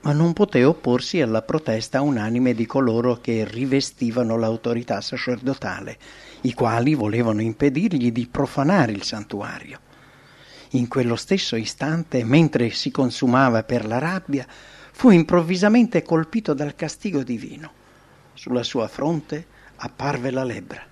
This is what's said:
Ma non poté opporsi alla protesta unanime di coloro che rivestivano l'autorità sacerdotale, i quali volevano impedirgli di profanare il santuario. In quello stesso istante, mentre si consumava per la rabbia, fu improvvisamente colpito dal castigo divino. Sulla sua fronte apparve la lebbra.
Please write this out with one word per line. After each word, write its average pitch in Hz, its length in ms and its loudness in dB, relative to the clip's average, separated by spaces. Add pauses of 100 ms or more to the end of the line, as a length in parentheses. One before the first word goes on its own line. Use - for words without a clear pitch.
Ma 147 120 0
non 165 180 4
poté 160 320 2
opporsi 131 560 2
alla 110 220 2
protesta 117 580 -2
unanime 123 540 0
di 113 120 -2
coloro 120 540 0
che 110 260 -2
rivestivano 120 920 -2
l'autorità 113 640 -2
sacerdotale, - 960 -6 (440)
i 123 120 -2
quali 120 400 2
volevano 110 480 0
impedirgli 131 720 0
di 120 140 -2
profanare 139 680 0
il - 100 -8
santuario. - 760 -10 (920)
In 123 160 -2
quello 120 300 0
stesso - 400 -2
istante, 139 680 -4
mentre 123 460 4
si - 200 -4
consumava 127 720 2
per 120 220 -2
la 110 120 -2
rabbia, 151 480 -4 (480)
fu - 160 6
improvvisamente 180 960 4
colpito 160 500 0
dal 143 220 -4
castigo 160 460 -4
divino. 123 500 -10 (600)
Sulla 123 300 -4
sua 113 240 -4
fronte 151 580 -6 (320)
apparve 131 540 -6
la 131 140 -2
lebbra. 98 460 -10